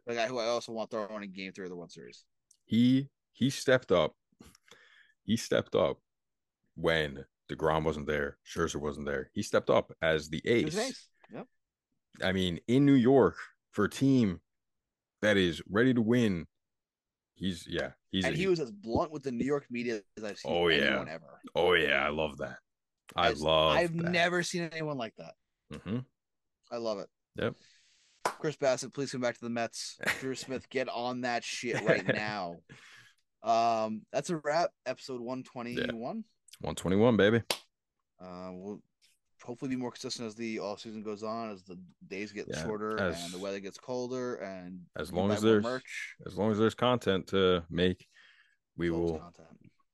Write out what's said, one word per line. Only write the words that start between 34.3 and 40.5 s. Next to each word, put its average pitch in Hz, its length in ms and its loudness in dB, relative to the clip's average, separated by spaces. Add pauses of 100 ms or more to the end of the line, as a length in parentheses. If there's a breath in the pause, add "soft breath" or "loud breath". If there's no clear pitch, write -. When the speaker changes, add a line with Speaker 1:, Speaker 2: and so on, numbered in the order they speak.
Speaker 1:
wrap. 151 340 0 (140)
Episode 127 360 -8
one 127 220 -6
twenty-one. 120 760 -6
Speaker 2:
Yeah. - 500 -14
One 78 80 -4
twenty-one, 104 420 6
baby. 107 240 8 (800)
Speaker 1:
Uh, 92 300 -14
we'll 92 300 -12 (600)
hopefully 123 260 -10
be 131 80 -4
more 123 140 -6
consistent 123 360 -10
as 104 80 -12
the 113 240 -6